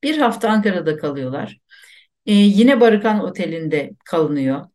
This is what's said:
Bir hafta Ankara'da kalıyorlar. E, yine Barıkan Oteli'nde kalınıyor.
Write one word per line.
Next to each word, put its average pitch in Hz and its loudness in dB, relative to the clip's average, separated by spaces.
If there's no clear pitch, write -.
Bir 311 -2
hafta 226 -2
Ankara'da 185 -2
kalıyorlar. 139 -10
E, 214 0
yine 208 6
Barıkan 214 2
Oteli'nde 160 -6
kalınıyor. 143 -2